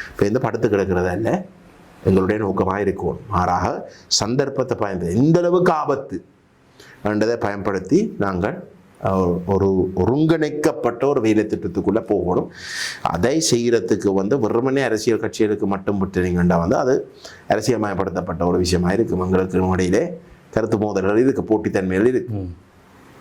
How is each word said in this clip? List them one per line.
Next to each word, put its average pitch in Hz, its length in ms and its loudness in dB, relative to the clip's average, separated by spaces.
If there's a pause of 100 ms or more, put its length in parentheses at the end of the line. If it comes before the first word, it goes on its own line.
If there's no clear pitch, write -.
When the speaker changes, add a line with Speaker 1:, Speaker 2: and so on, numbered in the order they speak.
(100)
Speaker 1:
இப்ப - 160 0
இந்த 110 120 0
படுத்து 113 300 -2
கிடக்கிறதா 92 440 0
இல்ல 139 320 -2 (600)
எங்களுடைய 95 360 2
நோக்கமாக 95 400 0
இருக்கும். 92 380 -2 (100)
மாறாக 90 640 0 (180)
சந்தர்ப்பத்தை 120 680 -2
பயன்படுத்தி 95 440 -2
எந்த 165 180 6
அளவுக்கு 175 340 2
ஆபத்து 147 520 -4 (760)
என்றதை 107 340 0
பயன்படுத்தி 101 840 -2
நாங்கள், 98 500 -2 (340)
அஹ், 92 440 0
ஒரு 95 480 2
ஒருங்கிணைக்கப்பட்ட 147 1120 0
ஒரு 139 140 2
வேலை 107 240 4
திட்டத்துக்குள்ள 98 560 -2
போகணும். 98 500 0 (520)
அதை 120 480 0
செய்யறதுக்கு 110 640 2
வந்து 104 240 0
வெறுமனே 123 440 0
அரசியல் 110 380 0
கட்சிகளுக்கு 104 460 0
மட்டும் 98 340 -2
விட்டுறீங்கன்னா 87 580 2
வந்து 85 180 0
அது 135 320 0 (400)
அரசியல்மயப்படுத்தப்பட்ட 95 1000 -2
ஒரு 90 120 2
விஷயமா 90 340 0
இருக்கும். 98 280 0
எங்களுக்கு 92 520 0
இடையிலே 95 420 0 (360)
கருத்து 110 280 0
மோதல்கள் 101 400 0
இருக்கு, 127 240 2
போட்டித்தன்மைகள் 101 640 0
இருக்கு. 117 280 -2
Speaker 2:
ம். 90 200 -8 (680)